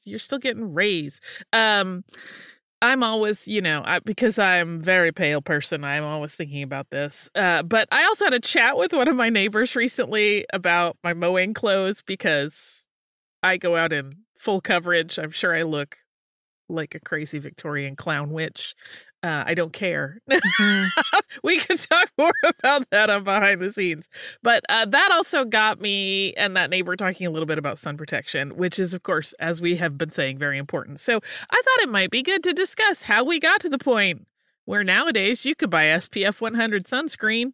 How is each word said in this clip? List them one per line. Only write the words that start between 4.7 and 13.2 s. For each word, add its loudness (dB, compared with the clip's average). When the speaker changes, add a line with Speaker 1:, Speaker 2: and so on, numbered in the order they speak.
Speaker 1:
a -8
very 4
pale 0
person, -2
I'm -2
always -6
thinking -8
about -8
this. -6
Uh, 2
but 2
I 4
also 2
had 4
a 2
chat 2
with 2
one 4
of 4
my 2
neighbors 2
recently 0
about 2
my -2
mowing 0
clothes 0
because -4